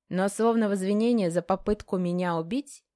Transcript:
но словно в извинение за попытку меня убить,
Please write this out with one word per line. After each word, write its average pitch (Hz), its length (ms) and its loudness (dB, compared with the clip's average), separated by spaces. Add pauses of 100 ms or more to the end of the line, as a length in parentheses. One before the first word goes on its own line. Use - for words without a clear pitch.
но 185 200 0
словно 226 400 2
в 202 40 0
извинение 202 560 2
за 170 120 0
попытку 196 560 -2
меня 175 400 -2
убить, 175 460 -6 (120)